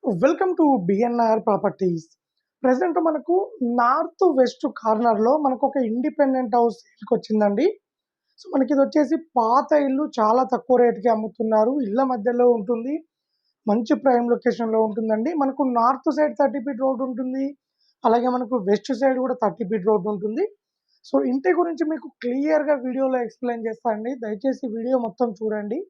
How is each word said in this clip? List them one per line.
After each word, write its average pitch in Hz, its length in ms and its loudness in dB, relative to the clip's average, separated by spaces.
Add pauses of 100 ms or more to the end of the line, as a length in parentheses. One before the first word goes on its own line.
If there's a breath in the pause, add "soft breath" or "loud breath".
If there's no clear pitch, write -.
Welcome 294 460 0
to 330 120 2 (140)
బీఎన్ఆర్ 220 600 0
ప్రాపర్టీస్. 190 640 -2 (580)
ప్రజెంట్ 277 360 2
మనకు 320 360 0 (400)
నార్త్ 277 560 0
వెస్ట్ 262 420 2
కార్నర్‌లో 220 640 2
మనకు 269 280 0
ఒక 269 200 -2
ఇండిపెండెంట్ 254 680 0
హౌస్ 233 220 2
సేల్‌కి - 340 -10
వచ్చిందండి. 214 540 2 (720)
So, - 120 -20
మనకి 269 220 0
ఇది 277 100 4
వచ్చేసి 294 340 2 (160)
పాత 247 380 2 (120)
ఇల్లు, 269 280 0
చాలా 233 340 2
తక్కువ 247 340 0
రేటుకి 233 320 2
అమ్ముతున్నారు. 220 720 0
ఇళ్ళ 214 220 -2
మధ్యలో 247 480 0
ఉంటుంది, 233 420 -2 (760)
మంచి 220 280 0
ప్రైమ్ 240 340 2
లొకేషన్‌లో 226 540 0
ఉంటుందండి. 220 520 -2
మనకు 269 360 0
నార్త్ 247 400 2
సైడ్ 302 260 0
థర్టీ 277 240 0
ఫీట్ 247 200 -6
రోడ్ 269 220 -2
ఉంటుంది, 262 420 -6 (580)
అలాగే 233 260 2
మనకు 247 340 -2
వెస్ట్ 208 300 0
సైడ్ 262 260 0
కూడా 254 180 -2
థర్టీ 214 300 -2
ఫీట్ 196 200 -2
రోడ్ 214 200 2
ఉంటుంది. 214 380 -4 (600)
So, - 100 -6 (100)
ఇంటి 269 280 0
గురించి 330 320 -2
మీకు 311 240 -6 (100)
క్లియర్‌గా 285 600 0
వీడియోలో 254 400 -2
ఎక్స్‌ప్లెయిన్ 233 480 -6
చేస్తానండి, 220 500 -4
దయచేసి 226 520 -4
వీడియో 233 300 -2
మొత్తం 233 340 -2
చూడండి. 214 460 -4 (100)